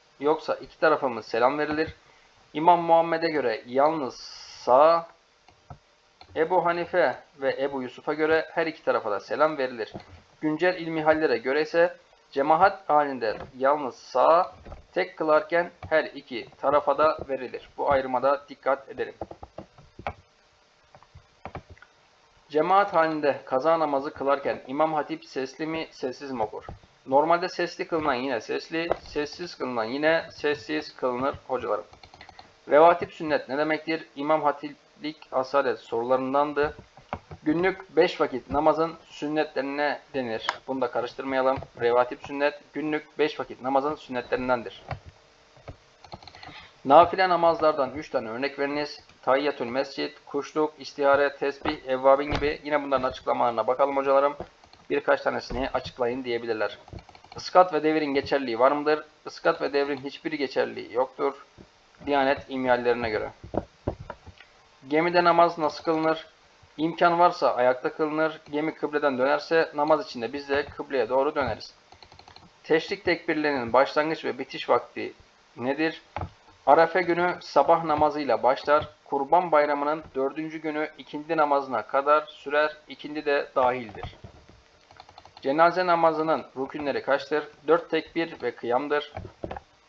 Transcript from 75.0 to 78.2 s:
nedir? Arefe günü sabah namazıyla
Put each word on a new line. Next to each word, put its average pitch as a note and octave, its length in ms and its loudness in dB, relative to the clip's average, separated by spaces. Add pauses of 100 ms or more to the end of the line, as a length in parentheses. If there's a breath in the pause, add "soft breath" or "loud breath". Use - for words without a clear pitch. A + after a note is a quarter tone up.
nedir? C#3+ 440 -2 (640)
Arefe E3 340 6
günü E3+ 400 0
sabah E3 420 4
namazıyla D3 600 0